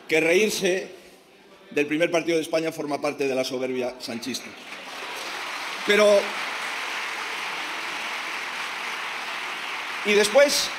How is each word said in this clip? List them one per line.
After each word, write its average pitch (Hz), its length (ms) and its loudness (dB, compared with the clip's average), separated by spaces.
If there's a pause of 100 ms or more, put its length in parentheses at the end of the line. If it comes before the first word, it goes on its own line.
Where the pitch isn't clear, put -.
que 156 140 4
reírse 185 680 4 (800)
del 147 160 2
primer 160 240 2
partido 165 260 2
de 156 60 2
España 160 280 0
forma 147 300 -4
parte 143 260 0
de 131 60 0
la 127 100 0
soberbia 127 540 -2
sanchista. 117 480 -6 (1400)
Pero, 208 180 8 (4000)
y 208 80 4
después 214 640 6